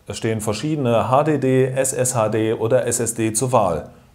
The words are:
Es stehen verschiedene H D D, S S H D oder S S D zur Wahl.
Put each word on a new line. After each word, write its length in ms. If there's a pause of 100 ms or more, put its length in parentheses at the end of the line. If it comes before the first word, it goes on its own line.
Es 120
stehen 240
verschiedene 680
H 140
D 140
D, 300
S 260
S 220
H 120
D 240
oder 340
S 140
S 140
D 180
zur 220
Wahl. 380 (240)